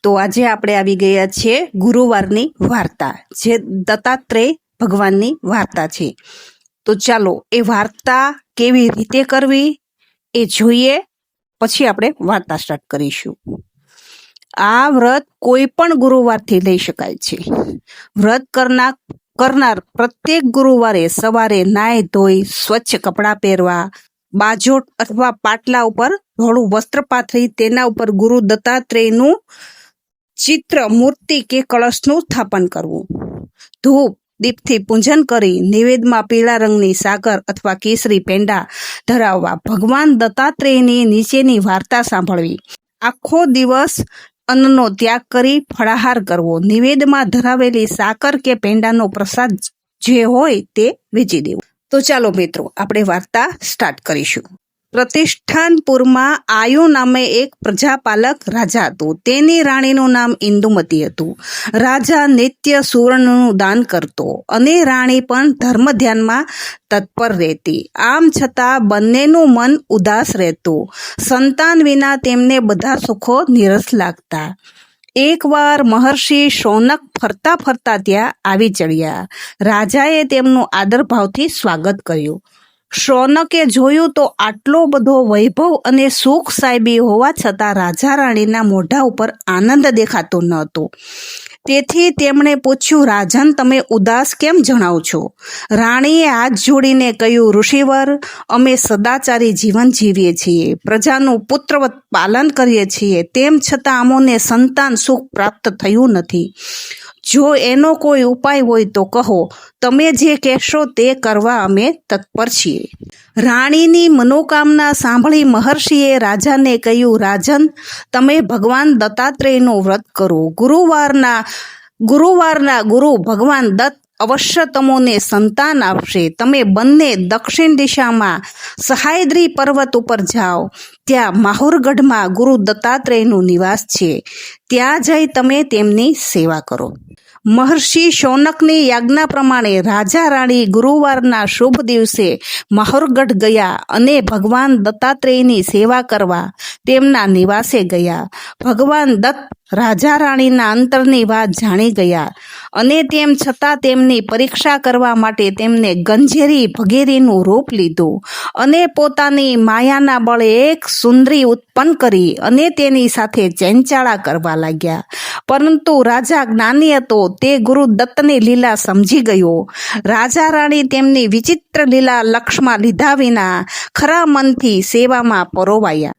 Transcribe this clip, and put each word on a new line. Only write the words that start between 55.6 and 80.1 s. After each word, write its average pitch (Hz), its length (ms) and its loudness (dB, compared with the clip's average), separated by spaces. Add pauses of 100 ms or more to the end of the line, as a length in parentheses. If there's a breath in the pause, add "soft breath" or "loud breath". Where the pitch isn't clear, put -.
આયુ 240 380 2
નામે 254 380 2
એક 254 380 -2
પ્રજાપાલક 240 720 -2 (120)
રાજા 220 380 -2
હતો. 156 400 -6
તેની 302 360 2
રાણીનું 269 480 0
નામ 240 320 0
ઇન્દુમતી 202 640 0
હતું. - 320 -10 (360 loud breath)
રાજા 269 520 0
નિત્ય 269 540 2
સુવર્ણનું 247 760 2
દાન 196 260 0
કરતો - 640 -6
અને 302 360 2
રાણી 254 360 0
પણ 262 320 0
ધર્મ 247 400 0
ધ્યાનમાં 226 540 -2 (440 loud breath)
તત્પર 208 420 -4
રહેતી. 160 640 -4
આમ 302 360 2 (120)
છતાં 254 460 0
બંનેનું 254 640 4
મન 254 340 2
ઉદાસ 214 480 0
રહેતું. 165 520 -4 (400 loud breath)
સંતાન 294 540 2
વિના 277 340 2
તેમને 254 420 0
બધા 220 380 -2
સુખો 240 540 -2
નીરસ 202 340 2 (100)
લાગતા. 170 640 -6 (600 soft breath)
એકવાર 294 640 0
મહર્ષિ 269 640 0
શૌનક 240 520 0 (220)
ફરતા 233 340 -2
ફરતા 240 400 -4
ત્યાં 202 380 -2 (100)
આવી 196 260 2
ચડ્યા. 160 580 -4 (320 loud breath)
રાજાએ 240 640 0